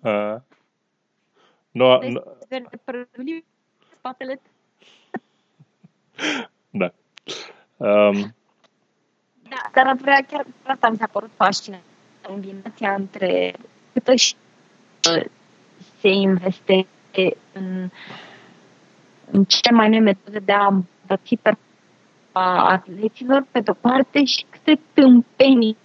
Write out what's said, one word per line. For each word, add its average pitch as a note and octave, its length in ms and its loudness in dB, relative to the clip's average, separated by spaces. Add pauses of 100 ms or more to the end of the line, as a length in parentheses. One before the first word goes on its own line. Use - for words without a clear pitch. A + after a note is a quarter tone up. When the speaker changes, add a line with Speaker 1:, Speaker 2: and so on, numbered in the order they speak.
Speaker 1:
E. A#2+ 60 -4
Speaker 2:
A. G#2 340 -4 (1300)
Nu, B2+ 260 4
Speaker 1:
Deci, B2 140 -4
Speaker 2:
nu. B2 120 -8 (260)
Speaker 1:
verde B3 340 -14
prăjit, B3+ 640 -14 (520)
spatele. C4 440 -14 (2250)
Speaker 2:
Da. G3 220 -6 (880)
Um. G#2 580 0 (1120)
Speaker 1:
Da, B3+ 240 -14
dar C4 140 2
ar C4+ 80 0
vrea, C#4 320 0
chiar C#4+ 180 -10 (180)
asta C4 260 -2
mi A3 80 -4
s-a A3 140 -6
părut G#3 240 -8
fascinant, F#3+ 480 -4 (440)
combinația G3 640 -8
între F#3 600 -4 (400)
câtă B3+ 220 2
și, - 200 -2 (800)
uh, - 60 -4 (760)
se G#3+ 80 0
investește F#3+ 1300 -2 (160)
în, F#3 360 -10 (1400)
în G3 120 4
cele - 320 2
mai A3 140 4
noi A3 100 2
metode G#3 400 0
de G3 120 -4
a G3+ 140 2
îmbunătăți G3 760 -4
performanța - 1300 -4
atleților, A3 840 -2
pe B3+ 80 -2
de-o G#3 140 -4
parte, C4+ 520 0
și - 240 -6
câte - 300 0 (140)
tâmpenii B3 920 4